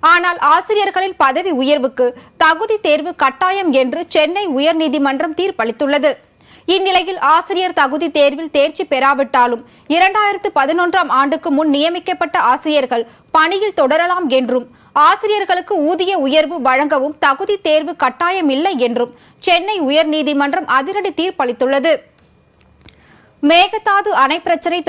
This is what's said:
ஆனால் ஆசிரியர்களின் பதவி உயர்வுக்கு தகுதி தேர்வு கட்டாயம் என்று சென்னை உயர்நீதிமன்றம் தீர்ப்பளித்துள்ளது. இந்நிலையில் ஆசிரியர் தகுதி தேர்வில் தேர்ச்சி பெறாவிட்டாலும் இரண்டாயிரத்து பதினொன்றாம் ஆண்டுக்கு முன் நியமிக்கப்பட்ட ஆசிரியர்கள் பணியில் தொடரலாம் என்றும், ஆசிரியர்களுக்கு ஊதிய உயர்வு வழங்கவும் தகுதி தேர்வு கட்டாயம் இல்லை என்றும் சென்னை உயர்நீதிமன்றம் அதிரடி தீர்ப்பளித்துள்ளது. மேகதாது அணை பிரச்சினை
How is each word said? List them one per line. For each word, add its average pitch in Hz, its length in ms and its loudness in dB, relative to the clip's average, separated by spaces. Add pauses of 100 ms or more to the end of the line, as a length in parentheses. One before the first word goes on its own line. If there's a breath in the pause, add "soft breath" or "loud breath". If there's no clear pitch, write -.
ஆனால் 349 360 2 (160)
ஆசிரியர்களின் 381 680 -2
பதவி 320 300 0 (100)
உயர்வுக்கு 262 440 0 (380 loud breath)
தகுதி 415 420 0
தேர்வு 302 260 0 (120)
கட்டாயம் 370 560 -2
என்று 277 220 -4 (140)
சென்னை 339 280 0 (140)
உயர்நீதிமன்றம் 302 840 0
தீர்ப்பளித்துள்ளது. 285 720 -2 (600 soft breath)
இந்நிலையில் 370 460 -2 (140)
ஆசிரியர் 349 460 -2
தகுதி 311 360 0
தேர்வில் 294 380 0
தேர்ச்சி 302 380 0
பெறாவிட்டாலும் 254 760 0 (300 soft breath)
இரண்டாயிரத்து 403 540 0 (100)
பதினொன்றாம் 330 580 0
ஆண்டுக்கு 302 400 -2
முன் 311 180 0
நியமிக்கப்பட்ட 339 600 -2 (160)
ஆசிரியர்கள் 262 500 -2 (320 loud breath)
பணியில் 381 440 0
தொடரலாம் 339 480 0 (100)
என்றும், 247 280 -2 (440 soft breath)
ஆசிரியர்களுக்கு 392 680 -2 (140)
ஊதிய 370 240 -2 (120)
உயர்வு 302 320 0 (100)
வழங்கவும் 277 480 0 (100)
தகுதி 392 320 0 (100)
தேர்வு 311 260 0 (100)
கட்டாயம் 339 520 -2
இல்லை 349 180 0 (140)
என்றும் 240 260 -2 (340 soft breath)
சென்னை 370 300 0 (120)
உயர்நீதிமன்றம் 302 760 0 (100)
அதிரடி 370 420 -4
தீர்ப்பளித்துள்ளது. 277 720 0 (1600 soft breath)
மேகதாது 403 600 2 (120)
அணை 294 240 0
பிரச்சினை 339 420 -2